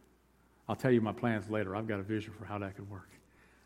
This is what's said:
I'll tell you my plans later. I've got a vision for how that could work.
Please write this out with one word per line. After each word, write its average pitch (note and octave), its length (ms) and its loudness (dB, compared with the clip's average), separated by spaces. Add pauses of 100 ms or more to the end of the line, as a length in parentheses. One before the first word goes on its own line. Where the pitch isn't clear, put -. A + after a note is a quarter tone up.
(680)
I'll A2 60 0
tell C3 160 4
you A#2+ 100 8
my A2 120 2
plans G#2+ 360 0
later. G#2 260 0
I've A2 120 -2
got G#2 120 0
a G2 40 -4
vision G#2+ 300 -2
for G#2 120 -14
how G#2 140 -6
that G2 160 -6
could G2+ 160 -12
work. F#2+ 180 -14 (560)